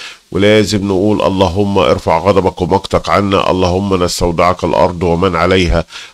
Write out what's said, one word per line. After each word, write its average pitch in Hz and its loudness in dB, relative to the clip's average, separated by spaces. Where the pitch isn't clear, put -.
ولازم 101 2
نقول: 101 0
"اللهم 95 0
ارفع 87 2
غضبك 92 0
ومقتك 90 -2
عنا، 98 0
اللهم 92 0
نستودعك 87 -2
الأرض 85 0
ومن 87 0
عليها، 85 0